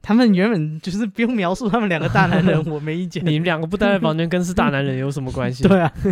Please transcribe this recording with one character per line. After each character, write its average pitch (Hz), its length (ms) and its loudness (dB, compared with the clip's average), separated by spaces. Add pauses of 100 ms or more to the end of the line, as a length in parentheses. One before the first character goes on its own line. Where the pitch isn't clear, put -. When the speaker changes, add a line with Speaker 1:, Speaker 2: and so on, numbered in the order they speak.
Speaker 1:
他 - 140 0
们 233 200 6
原 190 160 2
本 156 300 -2
就 190 100 -10
是 202 140 -4
不 208 160 -6
用 247 140 0
描 185 200 0
述 220 140 -4
他 202 100 0
们 214 100 0
两 165 120 0
个 165 80 -2
大 190 180 4
男 180 180 2
人， 160 200 2
Speaker 2:
<laughs> 165 60 -6
Speaker 1:
我 151 100 -6
没 156 160 -6
意 180 100 -6
见。 170 180 -8
Speaker 2:
你 156 140 0
们 165 60 -2
两 165 160 0
个 165 60 -4
不 180 100 -6
待 214 120 2
在 202 100 2
房 160 180 0
间， 170 120 0
跟 180 140 0
是 175 120 -4
大 175 160 2
男 139 120 -2
人 135 140 -2
有 135 140 -4
什 139 120 -6
么 131 80 -6
关 123 220 -4
系？ 127 120 -8
Speaker 1:
<laughs> 151 40 8
对 190 100 6
啊， 165 140 0 (200)